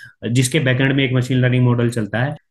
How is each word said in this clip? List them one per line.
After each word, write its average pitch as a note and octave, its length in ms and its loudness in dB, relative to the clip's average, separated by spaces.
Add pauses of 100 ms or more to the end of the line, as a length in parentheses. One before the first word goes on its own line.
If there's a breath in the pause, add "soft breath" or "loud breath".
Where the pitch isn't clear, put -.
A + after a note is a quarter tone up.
(320 loud breath)
जिसके B2+ 280 0
backend C3 340 0
में C#3 100 0
एक B2+ 100 -2
machine B2+ 240 0
learning B2 280 2
model A#2+ 240 2
चलता A2 300 -4
है। C#3+ 160 -4 (160)